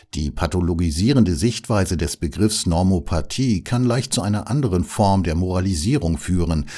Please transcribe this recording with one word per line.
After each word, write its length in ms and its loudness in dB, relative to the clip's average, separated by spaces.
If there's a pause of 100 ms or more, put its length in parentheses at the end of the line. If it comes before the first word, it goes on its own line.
(140)
Die 180 -2
pathologisierende 1040 2
Sichtweise 640 0
des 200 -2
Begriffs 480 -2
Normopathie 1000 0
kann 200 0
leicht 300 0
zu 80 -2
einer 280 -2
anderen 340 0
Form 400 2
der 120 0
Moralisierung 840 0
führen, 500 0 (100)